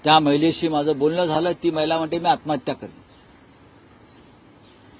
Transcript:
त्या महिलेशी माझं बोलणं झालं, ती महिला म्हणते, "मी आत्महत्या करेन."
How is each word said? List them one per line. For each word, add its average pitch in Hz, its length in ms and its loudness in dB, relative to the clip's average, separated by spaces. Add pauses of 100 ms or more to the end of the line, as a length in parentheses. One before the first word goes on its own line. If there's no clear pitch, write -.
त्या 156 140 6
महिलेशी 156 500 2
माझं 147 300 0
बोलणं 160 260 0
झालं, 165 280 -2
ती 170 180 -2
महिला 156 280 -2
म्हणते, 160 200 -4
"मी 175 100 -2
आत्महत्या 143 460 -2
करेन." - 280 -16 (2000)